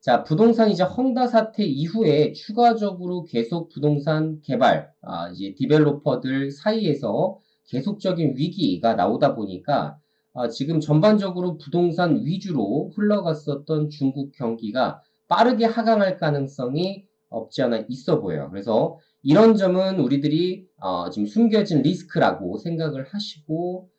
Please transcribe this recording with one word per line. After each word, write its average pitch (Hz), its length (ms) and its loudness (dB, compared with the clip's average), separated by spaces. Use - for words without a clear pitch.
자, 120 220 2
부동산 220 480 4
이제 175 120 0
헝다 247 460 0
사태 220 360 2
이후에 151 680 2
추가적으로 196 920 0
계속 160 460 -4
부동산 151 720 -2
개발, 117 580 2
아, 87 300 -10
이제 98 240 -10
디벨로퍼들 139 960 0
사이에서 180 880 -2
계속적인 165 720 -2
위기가 139 580 -2
나오다 113 400 0
보니까, 98 640 -6
아, 120 140 -4
지금 151 300 -4
전반적으로 180 800 2
부동산 170 680 0
위주로 147 680 -4
흘러갔었던 160 960 -2
중국 139 420 -4
경기가 113 680 -4
빠르게 220 380 4
하강할 220 540 2
가능성이 143 880 -4
없지 117 320 -6
않아 117 260 0
있어 143 320 -2
보여요. 80 300 -6
그래서 110 480 -2
이런 202 340 8
점은 190 420 2
우리들이, 151 760 0
어, 180 320 -6
지금 202 180 -4
숨겨진 208 540 2
리스크라고 113 760 0
생각을 160 460 -4
하시고 180 840 -8